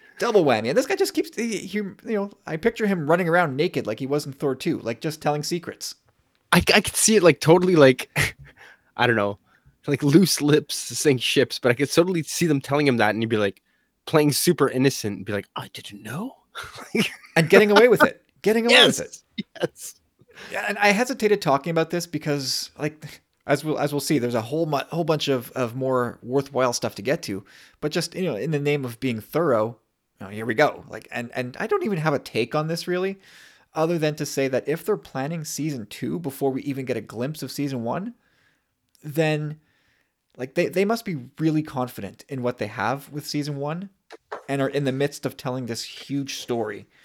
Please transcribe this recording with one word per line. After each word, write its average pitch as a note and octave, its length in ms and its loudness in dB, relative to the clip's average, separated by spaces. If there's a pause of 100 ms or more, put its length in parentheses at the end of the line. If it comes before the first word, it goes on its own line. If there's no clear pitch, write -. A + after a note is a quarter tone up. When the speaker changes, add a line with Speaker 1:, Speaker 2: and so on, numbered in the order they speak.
(180)
Speaker 1:
Double G#3+ 260 4
whammy. A2+ 240 2
And F3 100 0
this C#4 80 2
guy G4 100 -2
just - 180 -2
keeps, - 220 -4
he, A3+ 220 -4
he, G3 200 -6
you G3+ 260 -6
know, G3+ 260 -4 (160)
I D#3+ 100 -6
picture A3+ 300 0
him F3+ 220 0
running F3 200 2
around D#3+ 280 2
naked D3 300 -2
like A2 140 -6
he C3+ 60 -6
was C#3+ 200 -2
in C#3 60 -10
Thor C3+ 220 -2
two, C#3 260 -2
like, A#2 200 -6
just D#3 220 -6
telling D3 200 0
secrets. - 520 -8 (580)
Speaker 2:
I, F#3+ 60 6
I F#3 220 4
could - 160 -2
see - 200 4
it, F#3+ 60 6
like, E3 180 8
totally, F3+ 360 6
like, C3 400 8
<laughs> - 800 -8
I A#2+ 100 2
don't A#2 100 4
know, G2+ 220 0 (480)
like, C#3+ 160 0
loose D3+ 380 6
lips D3 340 2
sink B2+ 480 0
ships, - 360 0
but A#2+ 120 2
I A#2+ 40 4
could C#3+ 160 -2
totally F3 340 2
see - 220 -2
them C#3+ 140 2
telling D3 260 0
him B2+ 100 4
that, A2 140 4
and G#2+ 120 -2
he'd A2+ 60 0
be, A2+ 80 0
like, G2+ 260 -2 (440)
playing D3+ 260 4
super C#3+ 380 2
innocent B2 480 0
and G2+ 80 -12
be G#2 80 -4
like, G2+ 200 -6
"I - 200 -10
didn't G#2 280 -18
know." C#3+ 320 -8 (600)
<laughs> - 420 -4
Speaker 1:
And E3 140 2
getting G#3 200 8
away A3 180 8
with G#3+ 140 4
it. - 220 0 (160)
Getting A3 240 2
away A#3+ 80 4
Speaker 2:
Yes. - 260 6
Speaker 1:
with - 80 -8
it. - 380 -14 (160)
Speaker 2:
Yes. - 400 -8 (500)
Speaker 1:
Yeah, G3 160 -6
and G3+ 120 -4
I G#3 140 4
hesitated G#3+ 500 0
talking C#3 280 2
about D#3+ 200 0
this E3+ 160 -2
because, C#3+ 720 -4
like, D3+ 420 -8 (260)
as D3 200 0
we'll, D3+ 120 -2
as C#3+ 140 -2
we'll C#3+ 80 -2
see, D3+ 180 2
there's A#2+ 160 0
a A#2 60 0
whole C#3 240 -2
mu-, D3+ 140 0 (120)
whole E3+ 140 -2
bunch D3+ 240 -2
of, B2+ 240 -2
of A#2+ 240 -4
more C3 460 -2
worthwhile C3 500 0
stuff A#2 220 -6
to G2+ 80 -12
get C#3+ 220 -2
to. G2 200 -8 (380)
But D3+ 100 -4
just, E3+ 220 -4
you F#3+ 80 -6
know, E3 120 -2
in A#2 160 -4
the D3+ 80 0
name C#3+ 280 0
of A#2 120 -12
being A#2+ 220 -4
thorough, A#2 560 0 (460)
oh, F#2+ 60 -12
here G#2+ 180 -10
we A#2+ 80 -2
go. C3+ 340 2
Like, - 240 -12
and, A#2+ 220 -8
and B2+ 260 -6
I G#3 60 -4
don't F#4+ 180 0
even G3+ 140 -2
have D3+ 160 2
a C3 40 2
take - 360 -4
on D3+ 120 -2
this E3 220 -6
really, F#3 300 -2 (560)
other E3 240 0
than D3+ 180 0
to D3+ 100 -6
say C3+ 220 0
that C3 180 -2
if D#3 200 -4
they're G#3 100 0
planning D3+ 480 -8
season C#3 420 -6
two C#3 320 -8
before C#3 320 -4
we C3 120 -4
even C3+ 240 -6
get A#2+ 100 -2
a G#2+ 60 -6
glimpse B2 400 -8
of C3 100 -10
season C3+ 320 -6
one, E3 300 -6 (920)
then, D3+ 560 -2 (760)
like, C3 180 -10
they, F3 140 0
they F3+ 180 0
must A3+ 180 -2
be C#3+ 220 -8 (120)
really D#3 240 2
confident A#2+ 640 -8
in C3 140 -8
what B2 160 -2
they G#2+ 100 -4
have A#2 420 -4
with C#3+ 160 -10
season D3 300 -6
one D#3+ 340 -8 (580)
and C#3 140 -2
are C3+ 60 0
in C#3+ 160 -2
the C3 80 0
midst C#3+ 340 -4
of B2+ 100 -10
telling B2+ 300 -6
this A2+ 180 -8
huge - 520 -8
story, G#2+ 500 -6 (180)